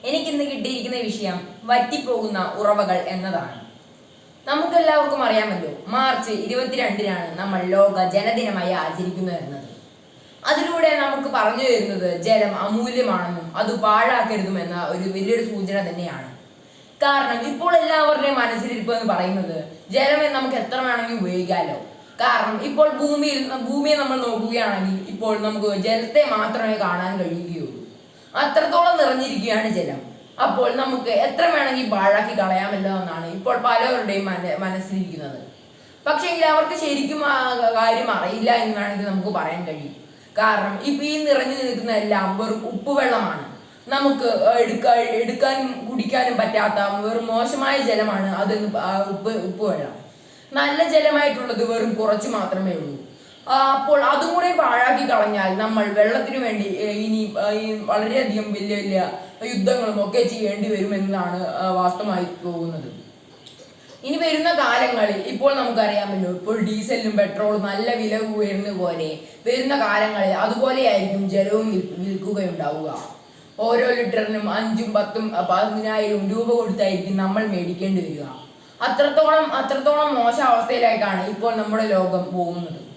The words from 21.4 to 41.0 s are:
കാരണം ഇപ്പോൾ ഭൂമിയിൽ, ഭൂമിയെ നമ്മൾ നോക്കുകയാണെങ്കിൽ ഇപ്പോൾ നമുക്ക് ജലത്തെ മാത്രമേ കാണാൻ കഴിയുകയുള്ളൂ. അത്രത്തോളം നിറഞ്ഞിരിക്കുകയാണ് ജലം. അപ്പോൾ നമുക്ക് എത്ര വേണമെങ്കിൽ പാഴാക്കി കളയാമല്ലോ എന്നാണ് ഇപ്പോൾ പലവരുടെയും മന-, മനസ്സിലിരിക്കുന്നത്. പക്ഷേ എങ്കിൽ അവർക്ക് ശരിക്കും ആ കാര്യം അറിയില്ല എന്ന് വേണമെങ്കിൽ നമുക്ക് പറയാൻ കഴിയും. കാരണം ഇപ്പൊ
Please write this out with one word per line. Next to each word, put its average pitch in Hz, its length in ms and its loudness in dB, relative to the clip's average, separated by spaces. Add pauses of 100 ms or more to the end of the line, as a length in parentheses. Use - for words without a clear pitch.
കാരണം 220 440 0
ഇപ്പോൾ 302 240 4
ഭൂമിയിൽ, 285 600 0
ഭൂമിയെ 285 460 0
നമ്മൾ 262 220 0
നോക്കുകയാണെങ്കിൽ 220 960 -2
ഇപ്പോൾ 214 260 -2
നമുക്ക് 208 360 -2
ജലത്തെ 226 540 2
മാത്രമേ 220 440 0
കാണാൻ 185 460 -2
കഴിയുകയുള്ളൂ. 165 680 -6 (500)
അത്രത്തോളം 330 640 4
നിറഞ്ഞിരിക്കുകയാണ് 233 720 0
ജലം. 156 320 -4 (420)
അപ്പോൾ 247 320 2
നമുക്ക് 254 340 -2
എത്ര 262 320 2
വേണമെങ്കിൽ 269 480 2
പാഴാക്കി 202 500 2
കളയാമല്ലോ 190 520 0
എന്നാണ് 170 360 -6
ഇപ്പോൾ 240 300 -2
പലവരുടെയും 226 680 0
മന-, 180 340 -4
മനസ്സിലിരിക്കുന്നത്. 170 800 -6 (680)
പക്ഷേ 302 200 0
എങ്കിൽ 330 180 0
അവർക്ക് 311 360 2
ശരിക്കും 294 440 -2
ആ 254 320 0 (180)
കാര്യം 226 360 2
അറിയില്ല 214 400 0
എന്ന് 220 260 2
വേണമെങ്കിൽ 202 280 -4
നമുക്ക് 190 240 -2
പറയാൻ 170 380 -4
കഴിയും. 147 280 -10 (420)
കാരണം 208 480 2
ഇപ്പൊ 285 200 0